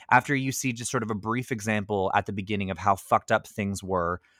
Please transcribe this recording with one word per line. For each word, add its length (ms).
after 260
you 160
see 220
just 180
sort 100
of 80
a 60
brief 340
example 640
at 120
the 80
beginning 380
of 60
how 200
fucked 340
up 160
things 340
were, 380